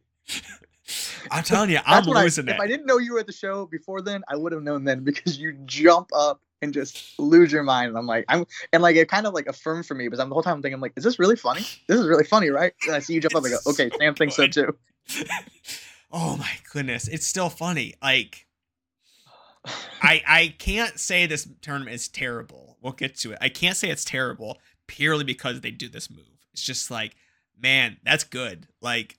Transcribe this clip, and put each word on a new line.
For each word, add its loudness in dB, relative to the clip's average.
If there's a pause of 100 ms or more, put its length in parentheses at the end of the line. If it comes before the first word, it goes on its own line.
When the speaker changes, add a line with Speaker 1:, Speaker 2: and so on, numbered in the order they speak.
(1300)
Speaker 1:
I'm -4
telling 2
you, 4
Speaker 2:
That's 0
Speaker 1:
I'm 6
Speaker 2:
what 4
I, 8
Speaker 1:
losing 0
Speaker 2:
if -2
Speaker 1:
it. -4
Speaker 2:
I 0
didn't -4
know 4
you -2
were 0
at -8
the -16
show -6
before -10
then, -8
I -4
would -4
have -8
known -4
then 0
because -2
you -8 (100)
jump 6
up 0 (200)
and -4
just -8
lose 8
your 2
mind. 2
And -6
I'm -6
like, 0
I'm, 2 (280)
and, 6
like, 6
it 6
kind 0
of, -4
like, -6
affirmed -6
for -8
me -6
because -6
I'm, -2
the -8
whole 2
time 0
I'm -12
thinking, -4
I'm -10
like, -8
"Is -8
this 2
really 4
funny? -4 (240)
This 4
is 2
really 6
funny, 4
right?" 0 (140)
And -2
I 0
see -4
you 2
jump 0
up 2
and -2
go, -4
Speaker 1:
It's -4
Speaker 2:
"Okay, 0
Speaker 1:
so -8
Speaker 2:
Sam 2
thinks 0
so 6
Speaker 1:
good. 0 (560)
Speaker 2:
too." -8
Speaker 1:
<laughs> -4 (800)
Oh -4
my -6 (220)
goodness. -6
It's -6
still -2
funny. -4
Like, 0 (760)
Speaker 2:
<laughs> -20 (380)
Speaker 1:
I, 4
I 4
can't -4
say 0
this -4 (140)
tournament -8
is -10
terrible. -12
We'll -10
get -8
to -8
it. -14
I 0
can't -2
say -2
it's -6
terrible -6 (300)
purely 0
because -6
they -10
do -12
this -16
move. -20 (260)
It's -10
just -6
like, -8 (420)
man, 2
that's 0
good. -10 (140)
Like, -6